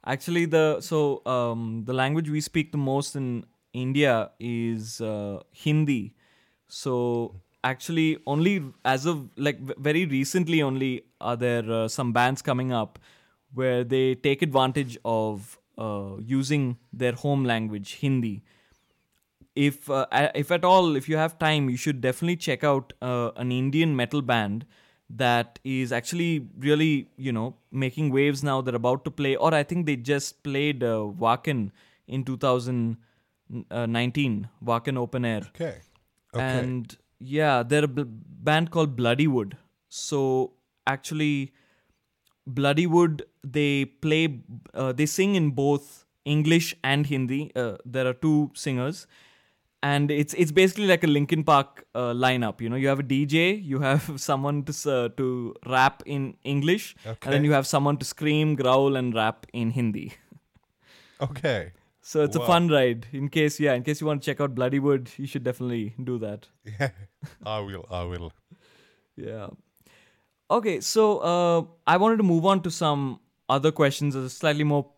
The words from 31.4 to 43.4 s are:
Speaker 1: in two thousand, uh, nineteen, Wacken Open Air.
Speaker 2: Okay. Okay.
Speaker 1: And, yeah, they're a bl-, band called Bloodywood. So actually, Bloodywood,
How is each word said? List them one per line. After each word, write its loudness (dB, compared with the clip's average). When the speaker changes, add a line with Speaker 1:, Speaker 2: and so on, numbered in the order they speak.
Speaker 1:
in -4
two -6
thousand, 0
uh, -4
nineteen, -2
Wacken -2
Open -4
Air. -2
Speaker 2:
Okay. -8
Okay. -2
Speaker 1:
And, -4
yeah, 0
they're 2
a -4
bl-, -4
band -2
called 0
Bloodywood. 2
So 0
actually, -2
Bloodywood, 4